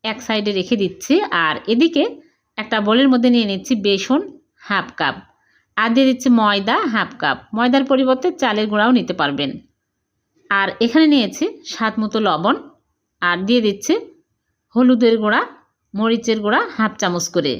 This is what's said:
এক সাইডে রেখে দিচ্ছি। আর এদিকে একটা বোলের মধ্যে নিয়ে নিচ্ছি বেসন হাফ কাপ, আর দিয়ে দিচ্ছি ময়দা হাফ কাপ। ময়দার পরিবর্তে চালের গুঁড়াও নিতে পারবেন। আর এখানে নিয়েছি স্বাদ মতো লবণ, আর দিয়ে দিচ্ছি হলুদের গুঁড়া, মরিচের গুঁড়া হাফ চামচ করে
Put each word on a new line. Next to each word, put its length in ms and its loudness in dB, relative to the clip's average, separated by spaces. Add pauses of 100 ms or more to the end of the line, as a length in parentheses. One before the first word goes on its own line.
এক 220 -6
সাইডে 320 -4
রেখে 240 -2
দিচ্ছি। 320 -2 (300)
আর 100 0 (180)
এদিকে 300 2 (560)
একটা 180 -4 (100)
বোলের 260 4
মধ্যে 220 4
নিয়ে 160 2
নিচ্ছি 220 -4 (120)
বেসন 360 0 (460)
হাফ 220 -4 (100)
কাপ, 180 -2 (600)
আর 180 0
দিয়ে 140 6
দিচ্ছি 200 0 (120)
ময়দা 360 2 (160)
হাফ 180 -2 (100)
কাপ। 180 -2 (180)
ময়দার 340 2
পরিবর্তে 380 2 (120)
চালের 300 0
গুঁড়াও 280 2
নিতে 220 -2
পারবেন। 300 -2 (1000)
আর 180 0 (160)
এখানে 280 4
নিয়েছি 320 0 (280)
স্বাদ 300 -4
মতো 240 -4
লবণ, 300 0 (680)
আর 220 0
দিয়ে 220 2
দিচ্ছি 280 0 (800)
হলুদের 480 4
গুঁড়া, 180 0 (540)
মরিচের 500 -2
গুঁড়া 160 0 (160)
হাফ 240 -2
চামচ 340 -2
করে 260 0